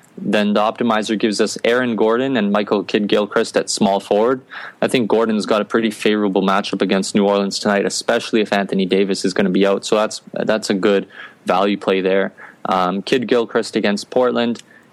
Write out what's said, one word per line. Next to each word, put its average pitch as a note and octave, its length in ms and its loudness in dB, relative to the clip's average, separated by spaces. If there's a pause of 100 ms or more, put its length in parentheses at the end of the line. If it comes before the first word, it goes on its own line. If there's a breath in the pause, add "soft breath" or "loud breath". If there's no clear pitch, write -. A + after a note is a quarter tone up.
(180 loud breath)
Then G#2 340 0
the G#2 80 2
optimizer A2 580 0
gives G#2 220 0
us G#2+ 240 0
Aaron A#2+ 320 2
Gordon A#2 400 0
and G2+ 160 0
Michael G#2 320 0
Kidd-Gilchrist G#2 720 0
at A2+ 140 -2
small G2 280 0
forward. A#2 440 0 (380 loud breath)
I A#2 60 0
think A#2 220 0
Gordon's G#2+ 380 2
got G#2+ 160 2
a - 20 -2
pretty A2+ 260 0
favorable G#2 520 0
matchup G2 400 0
against G2 320 -2
New G2+ 120 4
Orleans G2+ 320 0
tonight, G2+ 280 0
especially A2+ 560 0
if G2+ 100 -2
Anthony G2 340 0
Davis F#2+ 380 0
is F#2+ 80 0
gonna G2 180 0
be G2 160 4
out. G2 200 0
So A2 100 0
that's, G#2+ 240 -2 (120)
that's G#2+ 360 -2
a A2+ 60 2
good G2 340 2 (380 loud breath)
value G2 320 2
play F#2+ 220 0
there. F#2+ 320 0 (340 loud breath)
Um, F#2 360 0
Kidd-Gilchrist A#2 720 -2
against G2+ 360 -2
Portland. A#2+ 520 0 (300 loud breath)